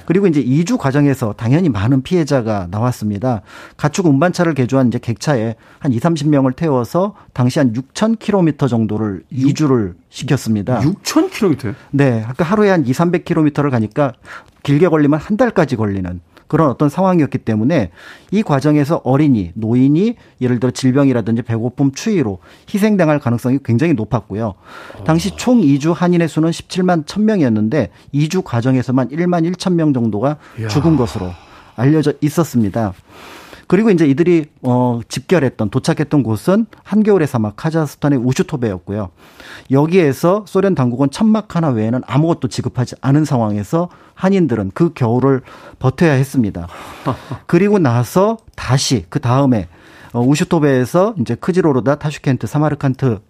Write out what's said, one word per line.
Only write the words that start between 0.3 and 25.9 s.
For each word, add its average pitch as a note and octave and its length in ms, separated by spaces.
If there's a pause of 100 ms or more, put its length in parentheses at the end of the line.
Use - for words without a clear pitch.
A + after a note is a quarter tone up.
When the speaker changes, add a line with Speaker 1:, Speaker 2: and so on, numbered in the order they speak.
Speaker 1:
이주 D#3+ 380
과정에서 C3+ 580
당연히 C#3+ 320
많은 B2+ 340
피해자가 B2+ 680
나왔습니다. G#2+ 720 (340)
가축 F3 300
운반차를 E3 480
개조한 C3 340
이제 A#2+ 100
객차에 A#2 560 (240)
한 C#3 140
이삼십 D3+ 380
명을 C3+ 240
태워서 E3 600 (200)
당시 B2 240
한 B2 180
육천 G#3+ 400
킬로미터 E3+ 500
정도를 G#2+ 640
Speaker 2:
육-, C3 200
Speaker 1:
이주를 B2+ 440 (140)
시켰습니다. A#2 720
Speaker 2:
육천 G3+ 460
킬로미터요? D3+ 460 (160)
Speaker 1:
네. C3+ 300
그러니까 A#2 220
하루에 G#3 280
한 E3+ 160
이삼백 E3+ 400
킬로미터를 D3 440
가니까 B2+ 440 (480)
길게 D3 260
걸리면 D3+ 320
한 G#3+ 160
달까지 G3+ 400
걸리는 F#2+ 460 (260)
그런 D3+ 220
어떤 C#3+ 180
상황이었기 F3 500
때문에 A2+ 520 (400)
이 G#3+ 140
과정에서 D3 580
어린이, B2+ 520
노인이 C3+ 600 (260)
예를 B2 200
들어 B2+ 100
질병이라든지 B2 720
배고픔, A#2+ 480
추위로 C3+ 480 (340)
희생당할 F#3+ 460
가능성이 B2 460
굉장히 C#3 300
높았고요. G#2+ 600 (500)
당시 E3 260
Speaker 2:
어. - 60
Speaker 1:
총 B3 220
이주 C#3+ 320